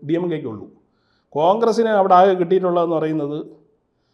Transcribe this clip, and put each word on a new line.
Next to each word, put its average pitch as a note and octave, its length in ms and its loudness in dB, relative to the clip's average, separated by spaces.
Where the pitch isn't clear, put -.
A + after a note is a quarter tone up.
ഡി D#3+ 40 0
എം E3+ 180 -4
കെക്ക് D3+ 160 -8
ഉള്ളൂ. G2+ 240 -14
കോൺഗ്രസിന് A3 600 0
അവിടെ F#3+ 240 2
ആകെ F#3+ 200 6
കിട്ടിയിട്ടുള്ളതെന്ന് F3 600 0
പറയുന്നത്, D#3 500 -4